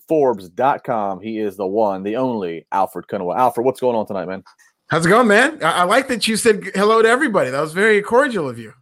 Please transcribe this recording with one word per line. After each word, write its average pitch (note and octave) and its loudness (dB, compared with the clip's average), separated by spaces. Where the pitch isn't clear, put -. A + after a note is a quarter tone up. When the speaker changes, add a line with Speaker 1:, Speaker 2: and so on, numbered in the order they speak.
Speaker 1:
Forbes B2 0
dot A#2+ -2
com. G2+ -4
He A2 -8
is G2+ -6
the G2+ -4
one, G2 0
the G#2 -4
only G#2 -4
Alfred F#2 -4
Konuwa. F2+ -4
Alfred, A#2+ 0
what's C3 -2
going B2 0
on G#2 -4
tonight, F#2 -8
man? F#2 -10
Speaker 2:
How's D#3+ -2
it E3 2
going, A3+ 4
man? B3+ 2
I, E3 0
I - 4
like G#3+ 2
that A#3 -4
you A3 0
said G#3+ 2
g-, F#3+ -12
hello G#3+ 4
to A3 6
everybody. A3+ 2
That C3+ -2
was D#3 -4
very G#3 2
cordial A#3 0
of A#2 -10
you. A2+ -16